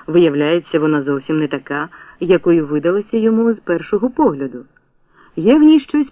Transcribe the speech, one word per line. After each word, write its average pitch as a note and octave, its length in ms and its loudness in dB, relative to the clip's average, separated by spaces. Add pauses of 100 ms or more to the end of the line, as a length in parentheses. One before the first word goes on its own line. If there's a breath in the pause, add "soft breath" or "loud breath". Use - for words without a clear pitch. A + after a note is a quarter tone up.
Виявляється, D#3+ 720 0
вона D3+ 240 0
зовсім C#3 340 -4
не D3+ 100 -2
така, C#3+ 420 -8 (300 loud breath)
якою E3+ 480 0
видалася F3 500 -4
йому A3+ 360 0
з G#3+ 60 -14
першого F#3 500 -4
погляду. C#3 560 -4 (720 soft breath)
Є G3+ 200 2
в D#4 60 4
ній D#4 180 6
щось C#4+ 320 -4